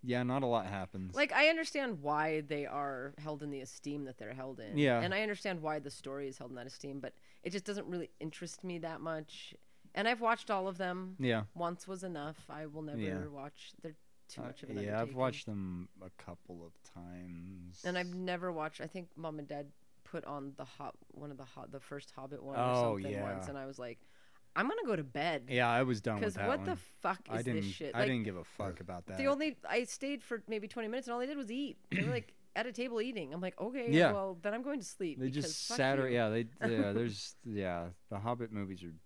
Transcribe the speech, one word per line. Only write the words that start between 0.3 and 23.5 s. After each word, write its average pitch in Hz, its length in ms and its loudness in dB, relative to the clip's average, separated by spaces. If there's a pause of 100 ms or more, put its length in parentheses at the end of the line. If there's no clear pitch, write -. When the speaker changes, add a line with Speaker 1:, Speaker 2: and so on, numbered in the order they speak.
Speaker 1:
a 131 40 2
lot 117 200 4
happens. 95 500 -4
Speaker 2:
Like, 285 160 4
I 294 160 8
understand 285 540 0
why 151 400 4
they 147 240 -2
are 139 520 -4
held 151 240 -6
in 147 80 -4
the 139 100 -4
esteem 143 440 -6
that 127 140 -10
they're 110 160 -8
held 131 260 -8
in. 117 180 -2
Speaker 1:
Yeah. 127 220 8
Speaker 2:
And 180 120 2
I 202 100 2
understand 196 400 -2
why 156 180 0
the 139 100 -8
story 139 380 -6
is 131 100 -10
held 123 120 -10
in 127 60 -10
that 120 100 -10
esteem, 139 340 -8
but 127 140 -8 (280)
it - 80 -2
just 185 140 -4
doesn't 202 240 -4
really 175 220 -2 (100)
interest - 420 -8
me 180 160 -4
that 160 220 -4
much. 156 540 -6 (400)
And 202 120 4
I've 233 140 4
watched 233 300 4
all 190 180 2
of 185 100 -4
them. 185 400 -2
Speaker 1:
Yeah. 117 260 6 (100)
Speaker 2:
Once 170 340 -2
was 190 160 -6
enough. 156 460 -6
I 151 160 -6
will 151 160 -8
never 147 180 -4
Speaker 1:
Yeah. 95 260 -2
Speaker 2:
watch. 143 460 -12 (100)
They're 156 140 -10 (320)
too - 140 -10
Speaker 1:
Uh, 120 40 -6
Speaker 2:
much 123 160 -10
of - 80 -10
an 107 60 -4
Speaker 1:
yeah, 101 60 0
I've 101 120 0
Speaker 2:
undertaking. 113 240 2
Speaker 1:
watched 131 280 0
them 95 420 -4 (140)
a 92 80 -14
couple 87 540 -14
of 85 200 -18
times. 87 1000 -12
Speaker 2:
And 180 140 0
I've 180 160 -2
never 180 380 -2
watched, 156 280 -4
I 160 60 -4
think 170 300 -8
Mom 156 220 -6
and 143 100 -8
Dad 147 240 -6 (320)
put - 200 -6
on 139 320 -6
the 143 80 -8
Hot-, - 300 -10 (140)
one 147 240 -10
of 135 40 -12
the 135 80 -12
Hot-, - 280 -14
the 135 80 -8
first - 320 -10
Hobbit 135 300 -10
one 135 140 -4
or 120 40 2
Speaker 1:
Oh, 123 360 6
Speaker 2:
something 98 160 0
Speaker 1:
yeah. 101 220 0
Speaker 2:
once, 92 140 -4
and 139 100 -4